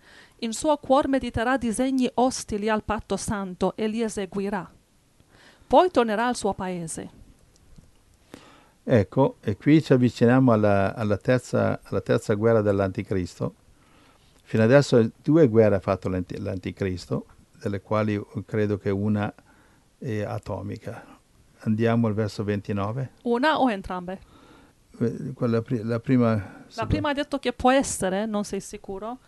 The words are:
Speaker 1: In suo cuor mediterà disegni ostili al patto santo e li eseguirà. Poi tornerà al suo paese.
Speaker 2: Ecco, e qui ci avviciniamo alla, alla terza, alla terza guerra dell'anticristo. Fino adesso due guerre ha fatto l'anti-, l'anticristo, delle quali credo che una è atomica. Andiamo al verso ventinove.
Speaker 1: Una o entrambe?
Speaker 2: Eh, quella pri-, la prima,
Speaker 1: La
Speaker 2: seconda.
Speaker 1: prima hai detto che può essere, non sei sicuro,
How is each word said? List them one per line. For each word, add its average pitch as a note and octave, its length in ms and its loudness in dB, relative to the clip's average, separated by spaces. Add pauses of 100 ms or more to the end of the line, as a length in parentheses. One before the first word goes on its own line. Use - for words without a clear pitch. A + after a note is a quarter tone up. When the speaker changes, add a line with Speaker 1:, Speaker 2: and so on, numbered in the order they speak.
(380)
Speaker 1:
In A3+ 160 -8
suo D4 240 0
cuor C#4+ 280 2
mediterà B3+ 520 -2
disegni B3+ 560 -2
ostili A3 560 -2
al G#3+ 120 0
patto G#3 360 -4
santo F#3+ 580 -4
e A3 120 -2
li A3 140 -4
eseguirà. G3+ 680 -6 (960)
Poi F4 240 6
tornerà A3+ 380 2
al B3 80 -2
suo G3 180 -4
paese. F3+ 560 -8 (1800)
Speaker 2:
Ecco, C3 520 2
e G#2 160 -6
qui D3 260 4
ci - 100 2
avviciniamo B2 600 4
alla, G#2 420 2
alla G#2 220 -2
terza, A2 640 -2
alla - 180 -4
terza A#2+ 340 -2
guerra A2 280 2
dell'anticristo. G2 920 -2 (880)
Fino A2 200 0
adesso A#2 480 6 (120)
due D3+ 260 6
guerre G#2+ 280 6
ha F#2 40 0
fatto F#2+ 280 -2
l'anti-, F#2 300 -4
l'anticristo, G2 880 -6 (340)
delle G2 200 -8
quali G#2+ 400 -2 (240)
credo G#2 340 -2
che G2+ 120 -4
una G#2 420 -2 (640)
è A2 240 -6
atomica. G#2 800 -10 (560)
Andiamo A2+ 460 0
al G#2 80 -2
verso G#2+ 300 -4
ventinove. G#2 680 -4 (100)
Speaker 1:
Una B3+ 380 0
o B3+ 80 2
entrambe? F#3 520 -6 (800)
Speaker 2:
Eh, A#2+ 340 -4
quella A#2 280 0
pri-, A#2 200 -4
la A#2 160 -4
prima, A#2+ 380 2
Speaker 1:
La - 320 -8
Speaker 2:
seconda. A3+ 180 -6
Speaker 1:
prima D4+ 220 0
hai C#4+ 60 0
detto C#4+ 260 -4
che A#3+ 120 -2
può B3+ 200 2
essere, G#3 540 0
non G#3 180 -2
sei G3 160 -8
sicuro, G#3 680 -12